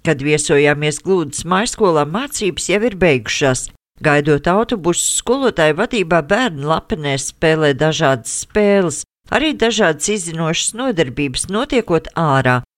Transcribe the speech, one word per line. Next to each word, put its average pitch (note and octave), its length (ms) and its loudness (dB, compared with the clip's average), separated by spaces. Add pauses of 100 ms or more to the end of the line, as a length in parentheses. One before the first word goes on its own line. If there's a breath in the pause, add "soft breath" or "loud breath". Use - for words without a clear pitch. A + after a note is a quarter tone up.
Kad D#3 180 0
viesojāmies D3 800 2
Glūdas E3+ 480 -2
mājaskolā, F#3 560 2
mācības F3+ 640 -4
jau G3 160 2
ir A3+ 160 -2
beigušās. C3+ 720 0 (320)
Gaidot D3 500 2
autobusu, F#3 540 0 (160)
skolotāja G#3 580 0
vadībā F3+ 480 0
bērni F3+ 400 -2
lapenēs D3 640 -4
spēlē D#3 400 2
dažādas D3 600 0 (100)
spēles, G3+ 600 0 (220)
arī D4 280 0
dažādas G#3 560 0
izzinošas E3 640 -4
nodarbības D#3 720 -2
notiekot G#3+ 680 -2
ārā. C3+ 460 2 (200)